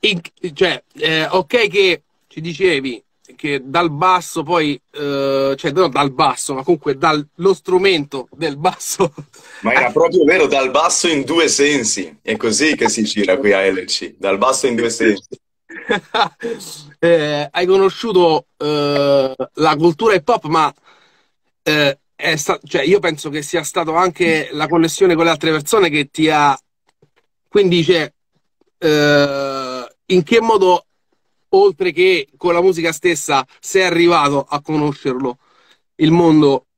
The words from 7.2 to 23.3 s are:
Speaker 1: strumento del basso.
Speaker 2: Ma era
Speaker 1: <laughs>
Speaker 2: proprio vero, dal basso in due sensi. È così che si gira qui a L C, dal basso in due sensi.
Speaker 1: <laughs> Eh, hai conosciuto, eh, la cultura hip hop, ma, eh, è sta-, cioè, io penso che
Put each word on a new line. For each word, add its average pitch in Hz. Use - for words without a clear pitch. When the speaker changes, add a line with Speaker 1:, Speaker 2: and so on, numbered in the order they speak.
Speaker 1:
strumento 180
del 143
basso. 175
Speaker 2:
Ma 117
era 123
Speaker 1:
<laughs> -
Speaker 2:
proprio 165
vero, 160
dal 131
basso 165
in 143
due 160
sensi. 123
È 110
così 123
che 113
si 110
gira 95
qui 101
a 95
L 92
C, -
dal 98
basso 127
in 120
due 117
sensi. 110
Speaker 1:
<laughs> 208
Eh, 151
hai 180
conosciuto, 185
eh, 143
la 156
cultura 170
hip 180
hop, 226
ma, 156
eh, 151
è 156
sta-, 156
cioè, 151
io 175
penso 160
che 147